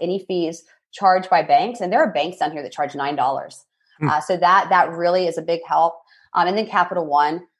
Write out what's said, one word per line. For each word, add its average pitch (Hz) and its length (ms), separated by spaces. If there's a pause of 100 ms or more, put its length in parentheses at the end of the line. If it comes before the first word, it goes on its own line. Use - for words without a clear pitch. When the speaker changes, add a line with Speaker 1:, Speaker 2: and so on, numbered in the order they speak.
Speaker 1:
any 190 260
fees 170 380 (280)
charged 190 380
by 170 120
banks, 165 380
and 185 120
there 240 80
are 247 120
banks 165 260
down 151 140
here 151 100
that - 100
charge 143 220
nine 143 220
dollars. 135 480 (360)
Speaker 2:
Hmm. 151 80
Speaker 1:
Uh, 151 120
so 185 160
that, 175 340
that 180 200
really 175 360
is 165 120
a 160 40
big 165 240
help. 165 280 (400)
Um, 175 140
and 196 100
then 220 80
Capital 180 400
One, 151 400 (140)